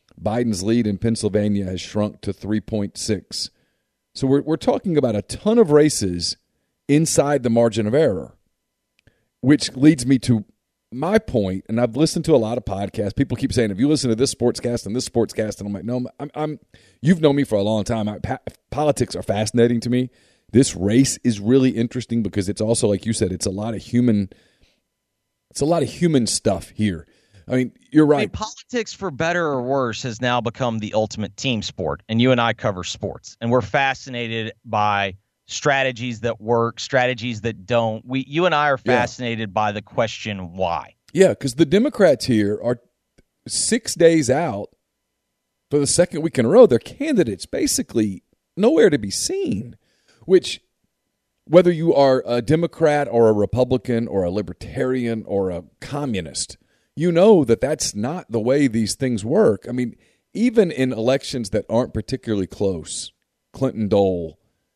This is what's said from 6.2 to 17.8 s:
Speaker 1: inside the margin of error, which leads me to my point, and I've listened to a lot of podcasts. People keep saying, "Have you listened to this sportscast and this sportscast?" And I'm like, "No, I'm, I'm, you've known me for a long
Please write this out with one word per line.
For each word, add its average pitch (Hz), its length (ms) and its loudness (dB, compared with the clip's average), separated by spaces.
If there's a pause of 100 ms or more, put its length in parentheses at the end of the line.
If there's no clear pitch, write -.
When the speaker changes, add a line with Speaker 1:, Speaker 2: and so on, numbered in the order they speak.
Speaker 1:
inside 147 540 2
the 120 80 0
margin 113 360 2
of 110 80 0
error, 101 420 0 (1040)
which 139 340 2
leads 135 320 6
me 131 140 4
to 113 240 2 (500)
my 170 240 0
point, 95 500 -2
and 113 120 -2
I've 120 160 0
listened 156 300 0
to 156 80 4
a - 20 6
lot 113 220 0
of - 80 -10
podcasts. 98 500 -6
People 131 200 -2
keep 135 160 -4
saying, 113 180 0
"Have 95 100 -6
you 143 80 2
listened 139 240 0
to - 20 2
this 123 200 0
sportscast 120 500 -2
and 101 100 -8
this 135 140 -6
sportscast?" 107 500 -2
And 104 80 -10
I'm 104 60 -6
like, 92 120 -8
"No, 123 220 -6 (120)
I'm, 147 160 -10
I'm, 151 260 -6 (400)
you've 160 220 2
known 143 140 2
me 139 80 0
for 107 120 -2
a 98 60 0
long 107 220 -2